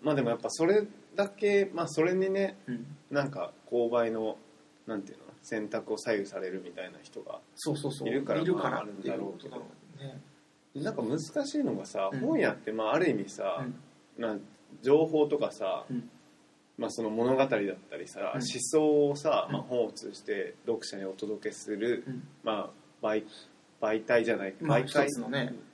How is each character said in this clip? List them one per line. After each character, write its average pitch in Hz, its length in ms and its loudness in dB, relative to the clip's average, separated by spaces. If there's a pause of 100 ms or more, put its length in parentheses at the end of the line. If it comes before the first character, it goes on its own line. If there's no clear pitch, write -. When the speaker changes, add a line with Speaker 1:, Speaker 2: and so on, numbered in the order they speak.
Speaker 1:
う 120 40 -20
ん。 - 20 2
ま 151 60 4
あ - 20 6
で 139 80 4
も 117 80 2
や 117 60 2
っ - 20 -6
ぱ 117 120 -4
そ 160 160 0
れ 208 200 6 (300)
だ 202 120 2
け、 202 460 4
ま 170 80 0
あ 160 60 -2
そ 156 160 2
れ 180 100 4
に 190 160 2
ね、 190 260 0 (120)
Speaker 2:
う 123 40 -4
ん。 117 140 -6 (240)
Speaker 1:
な 139 140 2
ん 120 80 -4
か 87 200 -6 (160)
購 120 220 2
買 117 220 4
の、 110 260 -2 (480)
な 110 100 -4
ん 98 60 -4
て 95 80 -12
い - 60 -16
う - 20 -20
の？ - 60 -20 (180)
選 107 260 -4
択 110 240 -4
を 104 60 -2
左 117 200 0
右 98 80 -2
さ 95 140 -8
れ 92 100 -4
る 95 120 -6
み 90 100 -14
た 92 120 -10
い 92 80 -12
な 80 100 -20
人 - 180 -16
が - 180 -10 (160)
Speaker 2:
そ - 180 -4
う 147 40 0
そ 147 120 -4
う - 40 -4
そ - 120 -8
う。 - 40 -2
Speaker 1:
い 117 40 0
る 139 120 0
か 147 100 0
ら、 156 60 2
Speaker 2:
い 165 40 0
る 180 120 2
か 143 80 -2
ら 127 60 2
Speaker 1:
ま 120 80 -2
あ - 20 -4
あ 107 40 -6
る 104 100 -10
ん 98 80 -12
だ 98 140 -2
ろ 80 200 -6
う - 40 -16
け - 80 -14
ど。 - 80 -12
Speaker 2:
っ - 20 -8
て - 0 -
い - 0 -
う - 40 -12
こ - 40 -16 (300)
と 139 60 -16
だ 139 80 -12
ろ - 40 -14 (600)
う 139 40 -6
ね。 151 60 -4
Speaker 1:
な 208 80 0
ん - 40 -4
か 120 60 -2
難 160 440 -2
し - 80 -10
い 294 100 2
の 233 120 0
が 196 100 -6
さ、 - 260 -2
Speaker 2:
う 143 40 -4
ん。 131 40 -2
Speaker 1:
本 302 180 2
屋 135 140 4
っ - 40 -6
て - 160 -6
ま 110 120 -2
あ 110 100 2
あ 156 40 6
る 170 120 6
意 120 40 4
味 98 140 -2
さ、 95 360 -4 (520)
Speaker 2:
う - 40 -8
ん。 - 20 -2
Speaker 1:
ま 113 100 0
あ 104 40 -4 (460)
情 151 240 6
報 151 200 4
と 147 120 0
か 110 140 2
さ、 - 380 -4
Speaker 2:
う - 20 -6
ん。 120 160 -6 (680)
Speaker 1:
ま 113 80 -2
あ 117 40 -2
そ 117 120 -6
の 107 80 0
物 120 240 4
語 147 40 2
だ 175 80 6
っ - 20 -2
た 113 100 2
り 92 480 -4
さ、 - 140 -12
Speaker 2:
う - 180 -4
ん。 - 20 -4
Speaker 1:
思 - 20 -4
想 151 680 4
を 143 80 0
さ、 143 320 2
Speaker 2:
う - 20 -6
ん。 147 40 -2
Speaker 1:
ま 147 60 -2
あ - 20 -8
本 120 240 0
を 101 60 -6
通 104 200 -10
じ - 120 -18
て 101 300 -4 (120)
読 113 180 -2
者 - 140 -10
に 98 60 -6
お 95 80 -6
届 104 380 -6
け - 20 -12
す 107 240 -6
る、 113 300 0
Speaker 2:
う 135 40 -10
ん。 127 180 -10 (160)
Speaker 1:
ま 104 260 -2 (320)
あ 117 40 0
媒-、 107 180 2 (560)
媒 110 240 0
体 120 200 6
じ 117 80 2
ゃ 104 40 2
な 98 120 -2
い、 95 120 -8
Speaker 2:
ま 147 160 4
あ - 20 8
Speaker 1:
媒 - 140 2
介 143 140 6
Speaker 2:
一 139 80 0
つ 123 60 -6
の 113 80 -6
ね。 127 260 -2 (200)